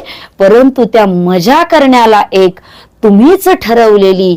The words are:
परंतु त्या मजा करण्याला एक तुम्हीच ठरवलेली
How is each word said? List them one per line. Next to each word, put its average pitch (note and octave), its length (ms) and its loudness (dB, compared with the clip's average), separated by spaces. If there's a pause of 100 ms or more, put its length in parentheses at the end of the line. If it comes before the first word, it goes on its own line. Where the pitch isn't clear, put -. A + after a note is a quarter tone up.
(380)
परंतु A#3+ 460 2
त्या A3+ 220 0
मजा F#3 560 -2
करण्याला B3+ 600 0 (100)
एक F#3+ 260 0 (440)
तुम्हीच B3 460 2 (140)
ठरवलेली G3 760 0